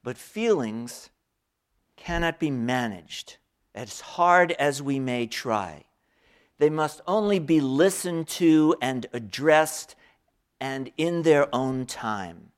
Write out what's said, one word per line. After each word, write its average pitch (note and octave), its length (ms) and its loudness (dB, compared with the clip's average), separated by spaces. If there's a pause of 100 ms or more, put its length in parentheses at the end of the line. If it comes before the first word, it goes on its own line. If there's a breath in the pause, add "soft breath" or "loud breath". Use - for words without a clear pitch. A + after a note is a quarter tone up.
But A#2+ 140 -8
feelings B2 920 -4 (880)
cannot E3+ 420 -4
be D#3 100 0
managed, A#2+ 880 -4 (380)
as A2 240 -14
hard F3 540 4
as C#3+ 280 0
we C#3 180 -2
may B2 280 -2
try. F#2+ 560 -6 (760)
They D3+ 100 4
must D#3 360 -2
only G3+ 340 0
be D#3 200 2
listened E3 720 0
to D#3 520 4
and B2+ 300 -4
addressed, D3+ 840 0 (640 soft breath)
and C3+ 380 -8
in E3+ 240 0
their D3 320 4
own C3 320 -2
time. F#2+ 720 -10